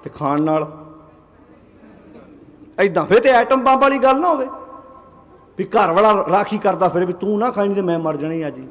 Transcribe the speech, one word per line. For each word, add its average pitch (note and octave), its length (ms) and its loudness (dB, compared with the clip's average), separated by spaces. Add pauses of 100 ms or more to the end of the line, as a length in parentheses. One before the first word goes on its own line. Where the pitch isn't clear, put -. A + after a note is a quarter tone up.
ਤੇ - 60 -14
ਖਾਣ D3 320 -4
ਨਾਲ D#3 440 -4 (2000)
ਇੱਦਾਂ, F3 240 0
ਫਿਰ F#3+ 140 4
ਤੇ C4 100 4
item B3 340 2
ਬੰਬ C4 180 4
ਵਾਲੀ C4+ 180 2
ਗੱਲ C4 200 4
ਨਾ F4 100 0
ਹੋਵੇ C4+ 180 -2 (1080)
ਵੀ F#3 60 -6
ਘਰ G3 280 0
ਵਾਲਾ G3+ 400 2
ਰਾਖੀ G3+ 260 -2
ਕਰਦਾ F#3 320 0
ਫਿਰ F3 160 0
ਵੀ F3 80 -6
ਤੂੰ G#3 260 -4
ਨਾ A#3+ 120 -2
ਖਾਈ G3+ 220 -2
ਤੇ G3 80 -2
ਮੈਂ E3+ 180 -2
ਮਰ D#3 180 -4
ਜਾਣੀ D#3 300 -6
ਅੱਜ C3 100 -10
ਹੀ। C3 140 -16